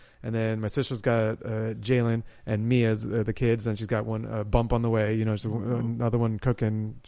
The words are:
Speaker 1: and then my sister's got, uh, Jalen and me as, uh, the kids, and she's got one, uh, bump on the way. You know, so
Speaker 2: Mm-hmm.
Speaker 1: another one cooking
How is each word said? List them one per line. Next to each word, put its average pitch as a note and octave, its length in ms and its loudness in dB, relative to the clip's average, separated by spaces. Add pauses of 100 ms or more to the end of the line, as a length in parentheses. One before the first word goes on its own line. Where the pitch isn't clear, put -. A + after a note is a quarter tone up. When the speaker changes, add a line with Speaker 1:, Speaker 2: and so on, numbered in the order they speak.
(220)
Speaker 1:
and A2+ 120 -4
then A2 260 0
my G#2+ 80 -2
sister's B2 340 -4
got, A2+ 420 0
uh, A2 300 -4
Jalen A2+ 480 2 (240)
and A2 220 0
me B2 160 6
as, A2 200 2
uh, A2+ 200 0
the G#2+ 80 -2
kids, A2+ 340 0
and G#2+ 120 -2
she's A2 80 -6
got A2 200 0
one, A2 200 -4
uh, G#2+ 180 -4
bump A#2 280 2
on A#2 100 2
the A#2 80 2
way. A2 240 2
You A2 100 0
know, A2 120 2
so A2 140 -4
Speaker 2:
Mm-hmm. A#2 500 -2
Speaker 1:
another A#2+ 180 2
one A2+ 200 0
cooking A2 680 0